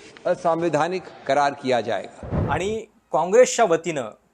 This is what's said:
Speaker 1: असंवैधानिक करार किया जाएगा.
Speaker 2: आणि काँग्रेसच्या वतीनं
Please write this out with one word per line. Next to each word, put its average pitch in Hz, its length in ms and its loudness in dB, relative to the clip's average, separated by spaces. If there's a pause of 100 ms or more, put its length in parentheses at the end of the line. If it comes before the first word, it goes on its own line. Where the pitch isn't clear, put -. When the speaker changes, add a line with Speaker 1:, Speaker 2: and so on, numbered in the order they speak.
(260)
Speaker 1:
असंवैधानिक 170 800 0 (240)
करार 143 260 2
किया 123 280 0
जाएगा. - 680 -4
Speaker 2:
आणि 196 340 -4 (260)
काँग्रेसच्या 214 540 4
वतीनं 165 380 -2 (300)